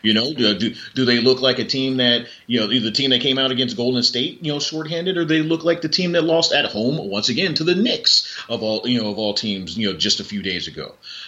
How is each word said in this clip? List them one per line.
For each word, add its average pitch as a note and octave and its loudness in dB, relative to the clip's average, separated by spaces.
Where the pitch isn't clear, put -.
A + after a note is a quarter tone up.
You G#2+ 0
know, A2+ -2
do, G#2+ 0
do, A2 -2
do B2+ 0
they A#2+ 4
look B2+ 4
like B2 2
a A2 -2
team C3 -2
that, A#2+ 2
you A#2 2
know, G#2+ 0
the A2 0
team C#3 0
that B2 4
came C3+ 0
out C3 2
against B2 -2
Golden B2 0
State, C3+ 0
you D3+ -2
know, C#3+ -4
shorthanded, E3+ -2
or E3+ 2
they D#3 4
look D#3+ 0
like E3+ 2
the D#3 -2
team F3 2
that E3+ 4
lost E3 4
at C3 2
home A#2 -2
once G2+ 0
again D#3+ 0
to D#3+ -4
the F3+ 4
Knicks - 0
of A2+ -4
all, G#2+ -2
you B2 2
know, G#2 -2
of G2 -6
all G#2+ 0
teams, F#2+ -4
you G#2 0
know, F2 -6
just G2+ 0
a - -8
few G2+ -6
days F2+ -4
ago? - -12